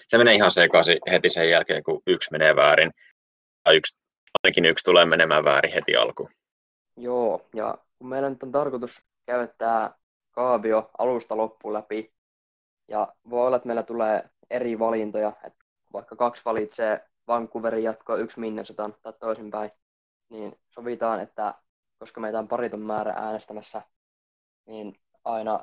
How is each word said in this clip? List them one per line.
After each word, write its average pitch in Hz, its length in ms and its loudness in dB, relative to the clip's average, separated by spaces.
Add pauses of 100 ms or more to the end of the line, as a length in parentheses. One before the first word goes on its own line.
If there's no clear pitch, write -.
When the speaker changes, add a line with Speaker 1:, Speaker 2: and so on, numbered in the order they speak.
Speaker 1:
se 117 100 2
menee 120 160 6
ihan 101 180 6
sekaisin 85 460 6 (140)
heti 90 180 2
sen 82 200 0
jälkeen, 82 340 2
kun 80 240 -4
yksi 90 240 0
menee 78 240 4
väärin. 78 360 6 (720)
Tai - 120 6
yksi, - 240 0 (440)
ainakin 90 220 4
yksi 82 180 2
tulee 90 220 8
menemään 80 380 4
väärin 71 300 2
heti - 220 0
alkuun. - 340 -2 (680)
Speaker 2:
Joo, 120 560 -4
ja 110 240 -6 (200)
kun 127 120 -18
meillä 135 200 -4
nyt 131 140 -12
on 131 80 -14
tarkoitus 127 500 -4 (240)
käydä 120 220 -4
tää 113 480 -4 (360)
kaavio 110 640 0
alusta 117 400 -2
loppuun 110 360 -6
läpi, 107 400 -8 (760)
ja 107 260 -4 (160)
voi 120 180 0
olla, 127 80 2
että 120 120 -2
meillä 117 160 -4
tulee 110 460 -2 (200)
eri 120 300 -4
valintoja, 107 540 -2 (100)
että - 220 -20 (280)
vaikka 101 220 -14
kaksi 120 300 -2
valitsee 110 600 -4 (220)
Vancouverin 113 560 -2
jatkoa, 113 320 -6
yksi 113 240 -6
Minnesotan 107 600 -10
tai 110 120 -16
toisinpäin, 107 580 -8 (580)
niin 110 300 -16 (100)
sovitaan, 117 500 -4
että 104 340 -8 (460)
koska 113 220 -16
meitä 110 180 -6
on 110 80 -8
pariton 117 340 -6
määrä 107 320 -6
äänestämässä, 107 680 -10 (840)
niin 107 280 -16 (300)
aina 110 400 -4